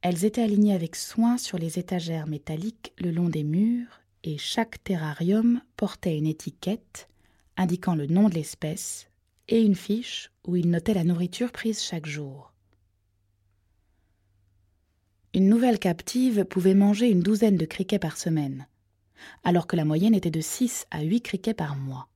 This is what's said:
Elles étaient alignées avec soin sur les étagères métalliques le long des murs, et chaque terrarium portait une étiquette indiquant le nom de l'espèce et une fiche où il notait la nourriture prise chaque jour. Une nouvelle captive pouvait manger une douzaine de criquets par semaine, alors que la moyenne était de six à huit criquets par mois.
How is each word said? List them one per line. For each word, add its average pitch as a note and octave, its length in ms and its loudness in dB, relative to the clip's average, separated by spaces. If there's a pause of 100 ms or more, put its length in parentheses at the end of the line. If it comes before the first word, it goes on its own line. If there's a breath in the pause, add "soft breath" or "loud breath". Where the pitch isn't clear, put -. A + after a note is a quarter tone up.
Elles F3 240 -2
étaient A3 180 0
alignées G#3 320 4
avec E3 200 -4
soin A#3 420 0
sur - 200 -6
les E3 220 -4
étagères E3 480 -4
métalliques D#3 720 -8
le F3 120 -2
long E3+ 160 0
des D#3 160 -2
murs, A3 580 0 (220)
et D3+ 140 -6
chaque - 460 -4
terrarium F#3+ 800 0 (140)
portait F3 420 -2
une D3+ 100 0
étiquette - 840 -8 (480)
indiquant F3+ 380 0
le D3 100 -2
nom F#3+ 240 4
de E3+ 60 -2
l'espèce - 760 -8 (380)
et A3+ 140 4
une G#3 140 6
fiche - 560 -6 (140)
où F3 100 -2
il F3 140 2
notait E3+ 240 0
la F#3 100 0
nourriture F3+ 480 -2
prise A3 300 -6
chaque D#3+ 240 -8
jour. C#3+ 480 -12 (2750)
Une F#3+ 140 4
nouvelle A#3 320 4
captive G#3 680 0
pouvait F#3+ 280 2
manger G3+ 360 6
une F3+ 120 4
douzaine G3+ 360 4
de D#3+ 80 0
criquets F#3+ 340 -2
par D#3+ 180 -4
semaine, C#3+ 500 -2 (760 loud breath)
alors F3 240 2
que - 80 -2
la D#3+ 100 2
moyenne E3+ 300 4
était F3 160 0
de D#3+ 100 -2
six - 500 -4
à D#3 100 -6
huit F#3 200 0
criquets G#3 320 -4
par C#3+ 220 -4
mois. C3+ 400 -8